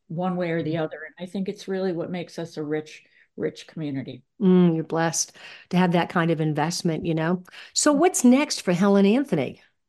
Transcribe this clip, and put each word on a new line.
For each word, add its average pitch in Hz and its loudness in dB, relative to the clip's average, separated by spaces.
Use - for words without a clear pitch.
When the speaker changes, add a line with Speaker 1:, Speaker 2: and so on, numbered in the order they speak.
Speaker 1:
one 180 -4
way 175 -2
or 165 -2
the 156 -4
Speaker 2:
Mm-hmm. 160 -2
Speaker 1:
other. 156 -8
And 180 -16
I - -20
think 196 -6
it's 196 -10
really 190 -2
what 165 -6
makes 170 -10
us 165 -10
a 156 -6
rich, 151 -6
rich - -8
community. 135 -8
Speaker 2:
Mm, 180 6
you're 160 -2
blessed 165 -2
to 180 0
have 175 4
that 170 2
kind 170 0
of 156 0
investment, 156 -2
you 165 -2
know? 170 -2
So - 2
Speaker 1:
Mm-hmm. 277 2
Speaker 2:
what's 370 2
next 269 4
for 185 0
Helen 196 4
Anthony? 202 0